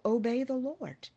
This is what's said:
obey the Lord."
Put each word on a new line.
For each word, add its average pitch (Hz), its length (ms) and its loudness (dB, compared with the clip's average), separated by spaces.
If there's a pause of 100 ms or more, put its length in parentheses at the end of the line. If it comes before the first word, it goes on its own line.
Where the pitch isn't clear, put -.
obey 233 400 2
the 262 100 -2
Lord." 254 640 -6